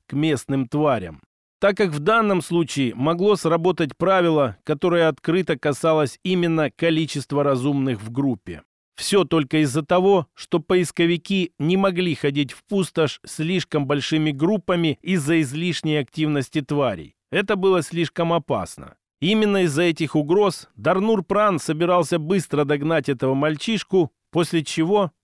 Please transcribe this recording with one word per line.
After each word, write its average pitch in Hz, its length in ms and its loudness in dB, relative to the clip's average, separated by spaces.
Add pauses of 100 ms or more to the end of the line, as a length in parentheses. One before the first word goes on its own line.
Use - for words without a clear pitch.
к - 60 -12
местным 139 540 -2
тварям. 117 540 -2 (380)
Так 196 180 2
как 196 140 0
в 147 80 -4
данном 202 420 2
случае 143 540 -2
могло 170 400 2
сработать 170 600 0
правило, 165 680 2
которое 165 460 2
открыто 160 500 -2
касалось 156 640 0
именно 170 480 0
количества 151 720 -2
разумных 135 580 0
в 113 100 -12
группе. 117 520 -4 (320)
Все 190 280 2
только 156 400 2
из-за 147 200 0
того, 185 520 2
что - 240 -2
поисковики 175 1000 0
не 160 160 2
могли 185 380 0
ходить 143 380 -2
в - 120 -20
пустошь 170 640 -2
слишком 156 600 -2
большими 151 440 0
группами 165 680 0
из-за 165 400 0
излишней 156 580 -2
активности 147 640 -2
тварей. 123 540 -4 (160)
Это 202 240 0
было 185 260 2
слишком 165 500 -4
опасно. 131 640 -6 (240)
Именно 202 440 2
из-за 160 200 0
этих 165 320 -2
угроз 170 600 0
Дарнур 190 480 0
Пран 202 360 0
собирался 170 600 0
быстро 151 440 -2
догнать 147 440 0
этого 131 260 -2
мальчишку, 156 800 0 (200)
после 160 320 0
чего, 180 480 0 (120)